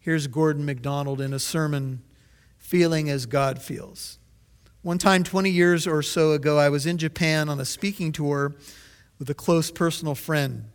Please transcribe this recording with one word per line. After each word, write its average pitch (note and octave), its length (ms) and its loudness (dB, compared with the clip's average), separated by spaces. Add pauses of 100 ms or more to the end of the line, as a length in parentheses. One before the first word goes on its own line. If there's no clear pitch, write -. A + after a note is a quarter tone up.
Here's D#3+ 260 -2
Gordon D3 380 0
MacDonald C#3 560 -4
in C3+ 120 -4
a C#3 60 -4
sermon, C#3 640 -4 (560)
Feeling E3 500 2
as C#3 160 -2
God C3 380 0
Feels. - 560 -14 (640)
One F3 160 -2
time, F#3 240 6
twenty F#3+ 280 0
years F3 360 4
or D#3 160 2
so D#3 300 2
ago, D3 260 2
I D3 120 6
was C#3+ 160 0
in E3+ 120 -2
Japan D#3 500 0
on C#3+ 120 -4
a C3 40 -4
speaking G3 460 -4
tour C#3+ 460 -2 (640)
with C#3 100 -8
a D3 40 -2
close E3 360 2
personal D#3+ 460 -2
friend. C3+ 480 -2 (100)